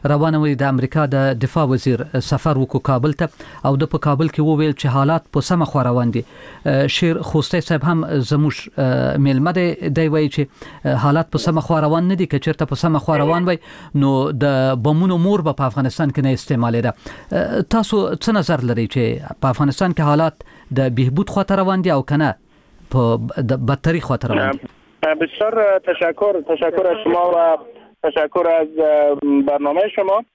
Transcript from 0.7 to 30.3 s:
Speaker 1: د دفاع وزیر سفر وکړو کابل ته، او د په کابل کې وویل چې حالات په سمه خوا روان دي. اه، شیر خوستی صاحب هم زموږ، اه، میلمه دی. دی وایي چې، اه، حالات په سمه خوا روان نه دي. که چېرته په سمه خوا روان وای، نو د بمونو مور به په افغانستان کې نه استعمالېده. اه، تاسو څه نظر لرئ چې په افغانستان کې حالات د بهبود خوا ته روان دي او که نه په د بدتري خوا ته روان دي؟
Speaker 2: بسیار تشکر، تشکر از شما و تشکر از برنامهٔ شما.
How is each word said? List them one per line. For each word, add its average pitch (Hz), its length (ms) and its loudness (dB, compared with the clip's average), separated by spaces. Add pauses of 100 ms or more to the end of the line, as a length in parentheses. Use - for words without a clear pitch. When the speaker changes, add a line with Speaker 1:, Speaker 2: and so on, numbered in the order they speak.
Speaker 1:
د 135 260 2 (120)
دفاع 156 200 0
وزیر 127 380 2 (180)
سفر 147 360 -2
وکړو 131 240 0 (100)
کابل 135 220 2
ته، 156 160 -2 (360)
او 139 120 2
د 151 180 0
په 151 40 -2
کابل 151 300 0
کې - 100 -4
وویل 151 340 2
چې 143 140 -4
حالات 139 460 0
په 147 80 2
سمه 170 240 0
خوا 135 240 -2
روان 120 220 2
دي. 117 140 -4 (420)
اه، 139 200 2
شیر 165 360 0
خوستی 160 380 -2
صاحب 151 240 -2
هم 160 360 0
زموږ، 147 340 0 (240)
اه، 131 380 0
میلمه 139 360 2
دی. 180 140 0 (220)
دی 156 200 0
وایي 151 200 0
چې، 147 120 -4 (440)
اه، 135 100 0 (120)
حالات 143 240 0
په - 80 -2
سمه 160 220 0
خوا 160 200 0
روان 165 280 0
نه 190 60 0
دي. 175 120 -2
که 143 120 -2
چېرته 156 260 -2
په 143 100 -4
سمه 160 240 0
خوا 156 260 0
روان 170 200 0
وای، 180 140 0 (360)
نو 139 380 2
د 135 420 2
بمونو 160 440 2
مور 190 220 2
به 151 120 -2
په 139 200 -2
افغانستان 139 380 -2
کې - 80 -4
نه 135 180 0
استعمالېده. 117 560 -2 (400)
اه، - 300 -2
تاسو 208 520 0
څه - 140 -4
نظر 175 320 0
لرئ 117 260 -2
چې 120 540 -4
په 135 80 0
افغانستان 143 440 0
کې 165 80 -2
حالات 151 340 2 (380)
د 127 220 0
بهبود 131 360 0
خوا 202 120 0
ته 196 120 0 (100)
روان 185 180 0
دي 180 80 0
او 135 120 2
که 147 140 -2
نه 143 180 0 (560)
په 117 300 2 (300)
د - 20 2 (140)
بدتري 160 340 0
خوا 131 160 -4
ته - 120 -6
روان 143 220 0
دي؟ - 180 -8 (520)
Speaker 2:
بسیار 214 340 -2 (320)
تشکر، 185 500 0 (120)
تشکر 170 380 0
از 165 180 0
شما 175 180 2 (120)
و 165 240 4 (440)
تشکر 165 460 0
از 160 200 2 (760)
برنامهٔ 147 500 0
شما. 196 220 2 (160)